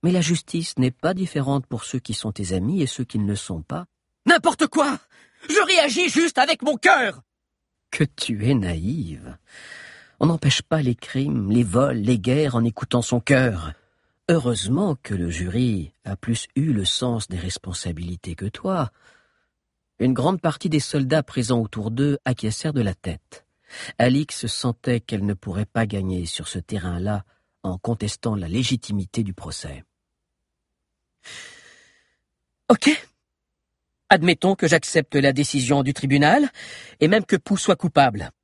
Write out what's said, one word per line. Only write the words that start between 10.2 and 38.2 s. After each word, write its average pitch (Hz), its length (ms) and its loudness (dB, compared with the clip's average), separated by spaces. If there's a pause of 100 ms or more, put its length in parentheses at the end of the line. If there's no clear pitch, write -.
n'empêche 156 340 2
pas 160 220 0
les 123 120 2
crimes, 131 560 -2
les 120 120 4
vols, 123 340 2
les 110 220 2
guerres 127 360 2
en 117 80 2
écoutant - 380 -2
son 123 180 0
cœur. 107 540 2 (560)
Heureusement 143 720 2
que - 140 -6
le 87 160 -2
jury 90 640 -2 (120)
a 95 100 -6
plus - 400 -4
eu 147 180 0
le 101 120 0
sens 117 420 -2
des 92 120 -6
responsabilités 87 960 -8
que 95 100 -8
toi. 165 460 -2 (1080)
Une 127 140 2
grande 156 280 0
partie 170 280 -2
des 151 100 2
soldats 143 440 0
présents 120 380 -2
autour 104 300 -4
d'eux 139 340 0
acquiescèrent 127 480 -2
de 135 80 0
la 98 120 0
tête. - 520 -12 (520)
Alix 127 500 0
sentait 120 520 -2
qu'elle 104 260 -4
ne 101 80 0
pourrait 98 320 -6
pas 113 200 -2
gagner 92 400 -4
sur - 220 -10
ce - 120 -8
terrain-là 92 680 -6 (380)
en 92 140 -6
contestant 107 580 -4
la 90 120 -6
légitimité 110 760 -2
du 98 100 -6
procès. 76 500 -14 (2750)
Ok. 247 200 6 (1200)
Admettons 180 460 4
que 180 120 0
j'accepte 156 480 2
la 139 180 4
décision 139 500 2
du 139 100 0
tribunal, 147 560 4 (500)
et 151 80 4
même 214 180 4
que - 100 2
Pou 190 220 0
soit - 180 2
coupable. 139 560 2 (120)